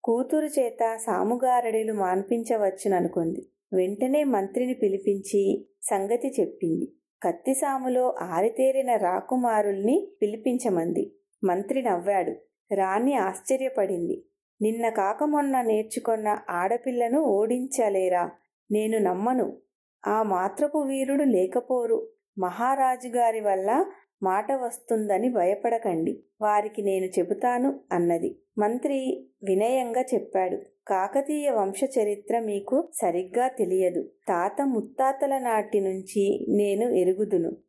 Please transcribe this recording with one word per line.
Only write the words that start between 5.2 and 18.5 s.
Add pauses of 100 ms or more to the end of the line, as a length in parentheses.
సంగతి
చెప్పింది. (300)
కత్తిసాములో
ఆరితేరిన
రాకుమారుల్ని (140)
పిలిపించమంది. (320)
మంత్రి
నవ్వాడు. (420)
రాణి
ఆశ్చర్యపడింది. (380)
"నిన్న
కాక
మొన్న
నేర్చుకున్న (120)
ఆడపిల్లను
ఓడించలేరా? (400)